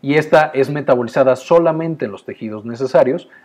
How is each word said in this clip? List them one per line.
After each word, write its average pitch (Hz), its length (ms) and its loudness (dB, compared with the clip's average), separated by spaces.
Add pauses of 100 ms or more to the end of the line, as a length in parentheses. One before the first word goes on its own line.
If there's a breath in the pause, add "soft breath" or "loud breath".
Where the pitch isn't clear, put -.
Y 139 120 -2
esta 151 400 2
es 135 160 0
metabolizada 131 640 0
solamente 165 680 0
en 107 40 -8
los 95 140 -18
tejidos 107 400 -12
necesarios 131 640 0 (160 soft breath)